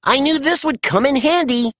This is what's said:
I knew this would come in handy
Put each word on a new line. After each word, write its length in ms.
I 160
knew 180
this 260
would 180
come 240
in 100
handy 640